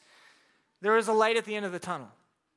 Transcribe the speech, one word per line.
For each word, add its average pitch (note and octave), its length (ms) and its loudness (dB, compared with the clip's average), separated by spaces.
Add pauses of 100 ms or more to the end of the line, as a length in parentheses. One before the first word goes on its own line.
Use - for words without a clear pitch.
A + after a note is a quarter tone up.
(800)
there G#3 120 2
was A3 140 2
a A3+ 60 0
light A3 240 4
at A3 80 -2
the G#3+ 100 -8
end G#3 100 -4
of F#3 60 -8
the F3+ 80 -8
tunnel. D3+ 300 -10 (480)